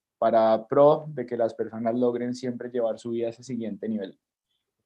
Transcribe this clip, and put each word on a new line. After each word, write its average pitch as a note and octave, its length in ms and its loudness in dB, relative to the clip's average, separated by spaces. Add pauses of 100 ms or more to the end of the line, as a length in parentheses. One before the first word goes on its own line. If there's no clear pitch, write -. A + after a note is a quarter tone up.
(180)
para A2+ 500 4
pro C#3+ 400 6
de B2+ 200 -8
que A#2+ 100 -6
las A2+ 160 0
personas A2+ 420 -4
logren B2 380 0
siempre B2 380 -8
llevar A#2 260 -2
su A#2 140 -10
vida A#2 160 -4
a - 20 -6
ese B2 140 -14
siguiente A2 440 -8
nivel. - 300 -8 (680)